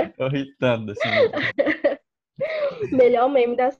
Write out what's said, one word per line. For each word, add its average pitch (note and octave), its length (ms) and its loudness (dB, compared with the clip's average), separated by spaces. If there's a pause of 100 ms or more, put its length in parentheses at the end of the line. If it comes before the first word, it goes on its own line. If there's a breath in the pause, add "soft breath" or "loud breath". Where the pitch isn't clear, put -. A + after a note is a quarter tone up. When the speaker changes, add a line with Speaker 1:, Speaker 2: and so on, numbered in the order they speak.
(160)
Speaker 1:
Tô C3 100 -2
irritando, B2+ 680 -2
assim. D5+ 160 -4
Speaker 2:
<laughs> C5 1800 -2
Melhor B3 360 4
meme A#3+ 280 2
da B3+ 240 0